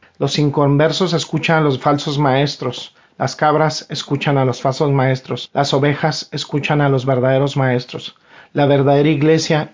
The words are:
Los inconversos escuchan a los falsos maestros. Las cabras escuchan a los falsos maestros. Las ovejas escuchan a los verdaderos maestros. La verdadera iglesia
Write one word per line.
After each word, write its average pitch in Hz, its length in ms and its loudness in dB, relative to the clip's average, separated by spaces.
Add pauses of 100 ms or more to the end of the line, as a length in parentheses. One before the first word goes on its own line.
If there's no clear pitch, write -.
(200)
Los 143 200 -2
inconversos 147 720 2
escuchan 160 460 0
a 156 40 2
los 143 180 0
falsos 147 380 -2
maestros. 139 800 -2 (220)
Las 135 180 -4
cabras 151 540 0
escuchan 143 480 -2
a 131 80 2
los 123 160 -2
falsos 143 280 -2
maestros. 131 640 -2
Las 143 200 0
ovejas 147 580 0
escuchan 147 480 -4
a 143 80 2
los 135 180 0
verdaderos 135 520 0
maestros. 127 580 -4 (380)
La 147 120 2
verdadera 143 440 4
iglesia 156 640 2